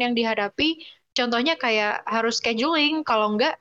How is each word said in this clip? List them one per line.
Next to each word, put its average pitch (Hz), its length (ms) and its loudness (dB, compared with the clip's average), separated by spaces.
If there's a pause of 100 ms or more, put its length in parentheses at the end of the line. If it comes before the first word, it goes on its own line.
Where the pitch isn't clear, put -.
yang 247 120 0
dihadapi. 226 680 0 (320)
Contohnya 247 400 2
kayak 214 480 0
harus 226 360 -2
scheduling, 294 680 0
kalau 214 280 2
enggak 247 260 0